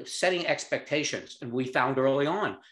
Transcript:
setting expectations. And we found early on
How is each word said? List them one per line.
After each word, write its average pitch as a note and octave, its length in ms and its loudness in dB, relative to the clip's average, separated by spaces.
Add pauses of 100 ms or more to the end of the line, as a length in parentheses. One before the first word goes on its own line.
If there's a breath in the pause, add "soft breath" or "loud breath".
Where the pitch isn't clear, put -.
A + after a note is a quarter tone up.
setting F3+ 400 0
expectations. D3 960 -2
And A#2+ 100 -8
we B2+ 140 0
found C3 320 2
early C3+ 300 4
on E3 300 -2 (140 loud breath)